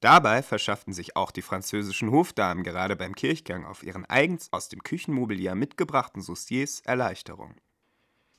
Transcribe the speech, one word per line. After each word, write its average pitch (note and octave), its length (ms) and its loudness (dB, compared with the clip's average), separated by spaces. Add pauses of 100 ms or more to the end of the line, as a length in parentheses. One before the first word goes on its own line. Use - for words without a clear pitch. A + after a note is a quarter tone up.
Dabei B2+ 420 8
verschafften - 500 -4
sich F2 220 -12
auch F#2 160 0
die F2+ 100 -8
französischen G2+ 720 -4
Hofdamen G2+ 520 2
gerade F2+ 320 -2
beim F#2 200 -8
Kirchgang G#2 500 -4
auf F#2+ 160 -14
ihren F#2 240 -10
eigens E3 480 2
aus - 160 -6
dem - 140 -16
Küchenmobiliar A2 720 -2
mitgebrachten C3+ 640 -2
Sauciers B2+ 600 -6
Erleichterung. - 760 -4 (840)